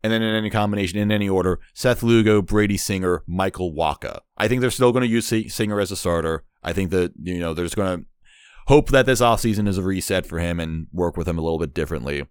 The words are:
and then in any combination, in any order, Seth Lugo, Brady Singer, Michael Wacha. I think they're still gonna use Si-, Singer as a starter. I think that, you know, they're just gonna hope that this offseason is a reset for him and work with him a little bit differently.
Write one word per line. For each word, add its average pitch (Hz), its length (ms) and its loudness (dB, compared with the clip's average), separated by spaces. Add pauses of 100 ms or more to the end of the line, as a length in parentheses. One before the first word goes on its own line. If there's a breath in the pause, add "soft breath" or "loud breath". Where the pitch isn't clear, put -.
and 110 80 0
then 113 100 2
in 110 140 0
any 107 140 -2
combination, 104 500 0
in 104 140 2
any 104 160 0
order, 92 320 2 (120 soft breath)
Seth 123 300 0
Lugo, 110 380 4
Brady 104 340 0
Singer, 92 500 -2
Michael 92 480 -4
Wacha. 76 460 -4 (160)
I 107 140 0
think 127 100 2
they're 123 100 2
still 123 220 4
gonna 127 140 0
use 113 200 0
Si-, 110 220 -2
Singer 104 320 -2
as 98 120 0
a 95 40 -6
starter. 82 480 -2 (180)
I 85 120 -6
think 90 180 -2
that, 90 300 0
you 87 180 -6
know, 82 140 -4
they're 85 100 -4
just 85 140 -4
gonna 92 260 -2 (640 soft breath)
hope 143 220 6
that 135 160 6
this 123 160 2
offseason 107 460 2
is 92 100 0
a 95 40 -2
reset 92 440 -2
for 82 140 -6
him 85 200 -2
and 80 320 -6
work 85 240 -2
with 85 120 -4
him 82 100 -2
a 82 40 -2
little 80 180 -2
bit 78 140 -4
differently. 73 580 -4